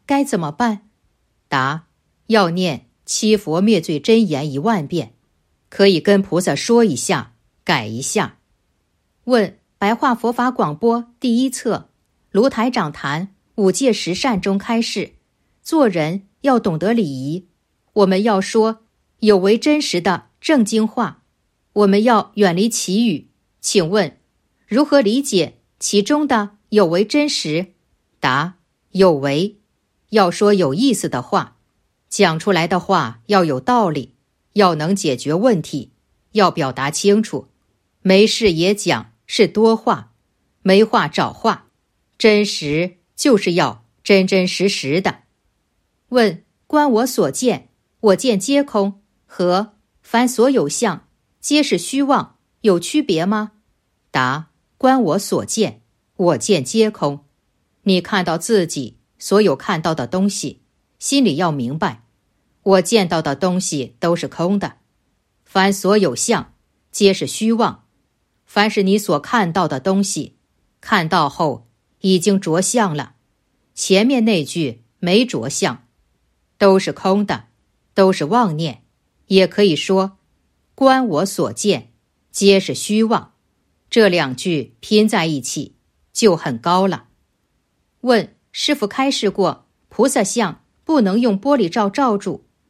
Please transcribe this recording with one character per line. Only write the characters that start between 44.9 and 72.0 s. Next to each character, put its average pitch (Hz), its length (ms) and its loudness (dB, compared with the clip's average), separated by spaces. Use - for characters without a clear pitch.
的。 196 220 -6
问： 220 340 0
观 294 240 2
我 226 160 2
所 208 240 -2
见， 220 380 -4
我 196 160 4
见 214 240 0
皆 277 240 0
空 202 380 -4
和 185 480 -2
凡 240 240 0
所 247 240 2
有 190 200 0
相 190 380 -6
皆 294 200 0
是 190 160 0
虚 262 240 -4
妄 262 360 -2
有 185 180 2
区 294 240 -2
别 165 220 0
吗？ 214 260 -2
答： 135 400 -2
观 262 260 2
我 175 160 0
所 147 260 -4
见， 175 360 -4
我 170 220 2
见 165 260 0
皆 220 260 0
空。 143 360 -6
你 185 180 2
看 185 240 -2
到 165 120 -2
自 196 280 0
己 143 320 -10
所 196 220 0
有 175 140 2
看 160 260 -6
到 160 120 -2
的 147 140 -6
东 190 220 -2
西， - 320 -10
心 277 260 0
里 170 120 2
要 170 160 0
明 139 260 -4
白， 160 260 -6
我 190 180 4
见 190 260 2
到 165 140 -2
的 143 140 -2
东 180 240 -2
西 139 400 -6
都 170 160 0
是 156 120 -6
空 180 300 -2
的。 180 200 -8
凡 196 280 0
所 196 260 2
有 165 180 0
相 - 380 -4
皆 196 220 4
是 160 140 -6
虚 220 260 -2
妄， 214 320 -2
凡 214 240 0
是 208 140 -2
你 190 140 2
所 190 220 -2
看 180 340 -2
到 180 140 0
的 135 120 -4
东 196 240 0
西， - 320 -8
看 180 260 -2
到 160 220 2
后 139 380 -4